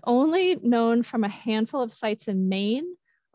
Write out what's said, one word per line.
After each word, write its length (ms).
only 580
known 400
from 220
a 40
handful 520
of 120
sites 360
in 200
Maine, 480